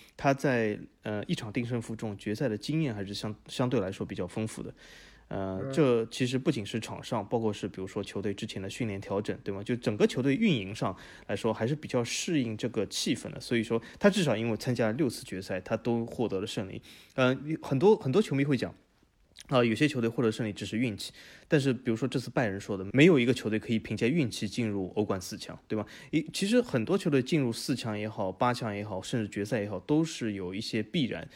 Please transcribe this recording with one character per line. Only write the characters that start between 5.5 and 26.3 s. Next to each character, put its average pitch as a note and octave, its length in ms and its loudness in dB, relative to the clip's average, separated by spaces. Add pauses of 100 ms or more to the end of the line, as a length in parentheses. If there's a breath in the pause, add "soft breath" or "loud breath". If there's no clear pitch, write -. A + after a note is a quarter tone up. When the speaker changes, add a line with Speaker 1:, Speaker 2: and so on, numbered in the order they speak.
Speaker 2:
嗯。 C3+ 100 -6
Speaker 1:
这 B2+ 360 4
其 - 180 -2
实 B2 140 0
不 D#3+ 120 0
仅 G#2 140 -6
是 A2+ 140 -4
场 - 240 -8
上， A2 200 -2
包 A#2 140 -2
括 A2 160 0
是 G#2 140 -6
比 F#2+ 120 -10
如 F#2 60 -6
说 G2+ 180 -4
球 - 160 -6
队 G2+ 140 -2
之 G2 140 -8
前 G#2+ 120 -10
的 F#2+ 80 -6
训 A2 200 -6
练 G2 120 -6
调 G2 220 -2
整， G#2 220 -4
对 G2+ 100 -6
吗？ G2 80 -6
就 B2 140 -2
整 A2+ 200 -2
个 G#3 120 4
球 - 120 -4
队 C3+ 140 2
运 A3 180 4
营 G2+ 220 -2
上 G#2 240 -4 (300 loud breath)
来 G#2+ 80 -2
说 A2 180 0
还 A2+ 140 0
是 D3+ 80 0
比 - 120 -10
较 B2 160 0
适 D3+ 380 -2
应 A2+ 160 -4
这 B2 120 -4
个 G#2+ 180 -2
气 - 280 -2
氛 - 140 -8
的， - 100 -12
所 - 160 -2
以 A2+ 60 4
说 A#2 180 0 (200 loud breath)
他 G#3 100 8
至 F#3+ 140 4
少 B2 120 2
因 A2+ 140 0
为 G#2+ 80 0
参 - 160 -2
加 A2+ 140 2
了 G#2+ 60 0
六 C#3+ 140 2
次 - 160 -4
决 F#2+ 160 -8
赛， F#2+ 220 -6
他 A2+ 160 -2
都 A#2 300 0
获 A#2 200 -2
得 F#2+ 140 -2
了 A2 60 -4
胜 G2+ 200 -4
利。 A2 140 -12 (320 loud breath)
呃， C3 240 4 (240)
很 - 160 0
多， G3 180 8
很 C3 160 0
多 F3+ 80 6
球 D#3+ 160 2
迷 C#3 80 4
会 C#3+ 140 4
讲， F#2 160 -4 (760)
啊， B2 140 6
有 A2+ 100 4
些 D3 140 4
球 C3 140 -2
队 A#2 80 2
获 C3 140 0
得 A2 80 4
胜 A#2 140 -4
利 G#2+ 60 -2
只 F#2+ 140 -8
是 G#2+ 120 -4
运 A2+ 200 0
气， - 160 -10 (340 loud breath)
但 D3+ 140 4
是 C3+ 100 4
比 A#2+ 180 -2
如 A2+ 60 2
说 C3 100 -2
这 B2+ 140 -2
次 A#2+ 100 -4
拜 B2 180 0
仁 G2 120 -4
说 G#2+ 180 -6
的， F#2+ 140 -6
没 C#3 140 8
有 F3 120 10
一 A#2+ 80 4
个 B2+ 80 6
球 A2+ 160 -2
队 G#2+ 80 2
可 - 140 -4
以 A2 80 4
凭 A2 160 -4
借 A#2 140 2
运 C#3+ 200 2
气 - 160 -4
进 A2 220 -2
入 G2 280 -2
欧 G#2 100 2
冠 F#2+ 160 -2
四 G#2+ 160 -10
强， - 200 -12 (120)
对 A2 80 -2
吧？ G#2+ 80 -2 (260 loud breath)
一， D#3+ 100 2 (120)